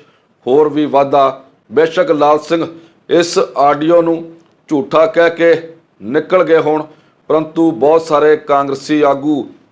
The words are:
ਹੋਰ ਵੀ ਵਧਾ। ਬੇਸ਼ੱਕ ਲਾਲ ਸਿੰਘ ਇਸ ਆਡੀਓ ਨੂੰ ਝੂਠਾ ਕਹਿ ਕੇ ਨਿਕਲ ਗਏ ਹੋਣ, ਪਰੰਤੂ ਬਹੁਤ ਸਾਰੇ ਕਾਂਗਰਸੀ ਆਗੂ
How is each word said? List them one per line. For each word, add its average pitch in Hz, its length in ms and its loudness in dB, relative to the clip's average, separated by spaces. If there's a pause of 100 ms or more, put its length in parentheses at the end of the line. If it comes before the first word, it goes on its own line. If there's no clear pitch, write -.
(460)
ਹੋਰ 147 220 2
ਵੀ 147 180 -4
ਵਧਾ। 139 580 0 (280)
ਬੇਸ਼ੱਕ 160 380 0
ਲਾਲ 151 280 2
ਸਿੰਘ 165 280 -4 (440)
ਇਸ 170 280 0 (180)
ਆਡੀਓ 151 460 2
ਨੂੰ 165 300 -4 (360)
ਝੂਠਾ 156 380 0
ਕਹਿ 165 240 2
ਕੇ 165 440 0 (280)
ਨਿਕਲ 160 420 -2
ਗਏ 160 140 2
ਹੋਣ, 151 240 -2 (460)
ਪਰੰਤੂ 160 420 0
ਬਹੁਤ 151 320 2
ਸਾਰੇ 151 340 2
ਕਾਂਗਰਸੀ 139 640 -2
ਆਗੂ 139 460 -2 (240)